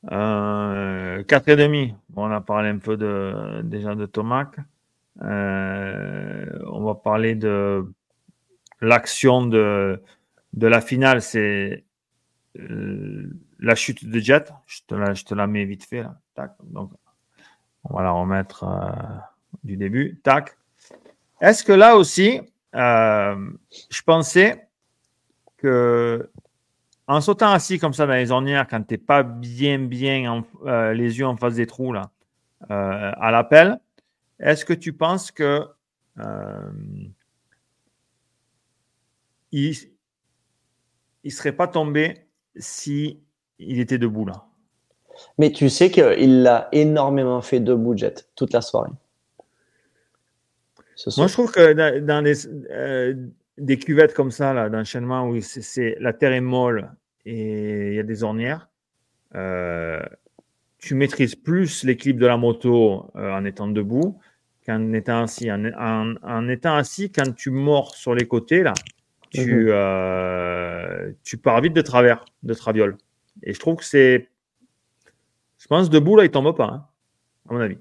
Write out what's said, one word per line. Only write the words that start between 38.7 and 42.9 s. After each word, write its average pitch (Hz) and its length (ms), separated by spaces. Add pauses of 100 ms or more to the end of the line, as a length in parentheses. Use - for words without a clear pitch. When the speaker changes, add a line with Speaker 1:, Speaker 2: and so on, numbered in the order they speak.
Speaker 1:
il, 147 240 (1500)
il 139 80
serait - 200
pas 175 140
tombé 156 600 (300)
si 147 600 (400)